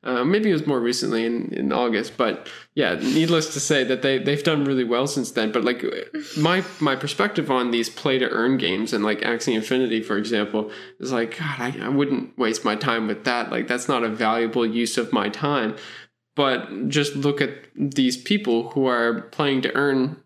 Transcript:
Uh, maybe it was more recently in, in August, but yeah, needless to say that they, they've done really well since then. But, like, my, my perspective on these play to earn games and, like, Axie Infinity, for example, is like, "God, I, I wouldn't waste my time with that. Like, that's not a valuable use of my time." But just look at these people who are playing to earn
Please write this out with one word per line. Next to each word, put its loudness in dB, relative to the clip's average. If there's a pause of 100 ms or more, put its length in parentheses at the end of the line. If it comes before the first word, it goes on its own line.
Uh, 0
maybe 2
it 4
was 0
more 2
recently 0
in, -2
in -2
August, 0
but 0 (260)
yeah, 2
needless 2
to -4
say 2
that 0
they, 4
they've 0
done 2
really 2
well 2
since -2
then. 2
But, 0
like, 0 (560)
my, 4 (200)
my 2
perspective -2
on 2
these 0
play 0
to 2
earn 2
games 0
and, 0
like, 0
Axie 0
Infinity, 0
for -2
example, -2 (300)
is -4
like, -2
"God, -4
I, -6
I -4
wouldn't 0
waste 0
my 2
time 0
with -6
that. -2
Like, -4
that's -2
not 2
a 0
valuable 0
use -2
of -2
my 0
time." -2 (580)
But 0
just 0
look 0
at 0 (220)
these 0
people 0
who 2
are 2 (100)
playing 2
to -2
earn 2